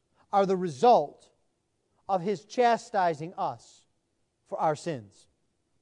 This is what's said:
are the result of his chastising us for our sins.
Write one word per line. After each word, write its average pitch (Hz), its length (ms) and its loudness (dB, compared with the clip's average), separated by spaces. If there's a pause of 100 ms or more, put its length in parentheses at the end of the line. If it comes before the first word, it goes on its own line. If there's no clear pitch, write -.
(320)
are 202 140 4
the 190 100 0
result 180 720 2 (800)
of 190 140 -2
his 190 220 -6
chastising 190 920 -2
us 147 480 -10 (640)
for - 120 -10
our 160 180 0
sins. 123 500 -12 (560)